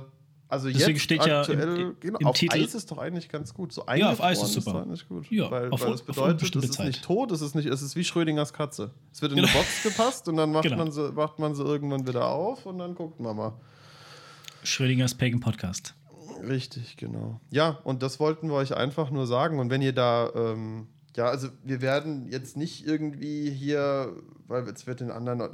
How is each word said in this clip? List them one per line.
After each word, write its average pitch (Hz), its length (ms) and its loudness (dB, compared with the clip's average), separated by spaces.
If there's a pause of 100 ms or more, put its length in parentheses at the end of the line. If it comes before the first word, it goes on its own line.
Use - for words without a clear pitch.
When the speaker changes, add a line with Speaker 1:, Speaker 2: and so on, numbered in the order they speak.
(480)
Speaker 1:
also 135 220 0
Speaker 2:
Deswegen 143 280 6
Speaker 1:
jetzt 143 60 0
Speaker 2:
steht 160 220 4
ja 147 180 6
im, 143 160 2
Speaker 1:
aktuell, 175 220 0
Speaker 2:
im, 180 180 -4
Speaker 1:
genau, 202 200 -4
Speaker 2:
im 147 80 4
Speaker 1:
auf 127 100 6
Speaker 2:
Titel 139 200 4
Speaker 1:
Eis 220 180 2
ist - 160 -10
doch 151 60 -8
eigentlich 165 320 -6
ganz 151 240 -8
gut. 185 180 -8
So - 140 -10 (100)
Speaker 2:
Ja, 190 160 6
auf 120 100 0
Eis 180 180 4
Speaker 1:
eingefroren 104 80 2
Speaker 2:
ist 208 60 2
super. 214 200 0
Speaker 1:
doch 180 120 -2
eigentlich - 220 -8
gut, 170 240 -10
Speaker 2:
Ja, 208 200 2
Speaker 1:
weil, 123 200 -2
Speaker 2:
auf 120 100 2
Speaker 1:
weil 123 80 0
Speaker 2:
un-, 110 60 2
Speaker 1:
es - 60 -8
Speaker 2:
auf - 60 -16
Speaker 1:
bedeutet, 139 260 2
Speaker 2:
unbestimmte 147 320 0
Speaker 1:
es 127 60 -2
ist - 60 -2
Speaker 2:
Zeit. - 100 -2
Speaker 1:
nicht 131 160 -4
tot, 214 280 0
es 156 100 0
ist 147 140 -4
nicht, 151 120 0
es 135 140 0
ist 139 140 -8
wie 170 80 0
Schrödingers 156 500 0
Katze. 143 380 -6 (220)
Es - 80 -18
wird 147 100 0
in 139 60 2
Speaker 2:
Genau. 139 120 6
Speaker 1:
eine - 80 4
Box - 260 0
gepasst 220 440 2
und 165 100 0
dann 156 140 4
macht 156 120 4
Speaker 2:
Genau. 165 140 2
Speaker 1:
man 160 140 0
sie, 143 220 -2
macht 151 260 -2
man 151 160 0
sie 143 80 -2
irgendwann 143 440 0
wieder 123 200 2
auf 180 380 -2
und 185 140 -8
dann 175 160 -6
guckt 160 240 -10
man 113 180 -4
mal. 110 160 -4 (1120)
Speaker 2:
Schrödingers 127 520 2
Pagan 120 240 2
Podcast. - 540 -4 (540)
Speaker 1:
Richtig, 123 500 -6
genau. 113 420 -8 (100)
Ja, 151 200 4 (140)
und 131 200 -2
das 131 160 -4
wollten 160 300 0
wir 147 60 0
euch 135 200 0
einfach 143 340 0
nur 135 180 0
sagen. 139 320 2
Und 123 100 0
wenn 135 120 2
ihr 135 120 2
da, 120 420 4
ähm, 110 520 -4 (280)
ja, 117 100 2
also 131 220 0 (160)
wir 131 180 -4
werden 139 480 -2
jetzt 127 280 -8
nicht - 280 -6
irgendwie 147 640 -2
hier, 139 640 0 (340)
weil 123 200 -2
es - 180 -12
wird 123 140 -8
den 120 120 -4
anderen, 120 300 -4 (120)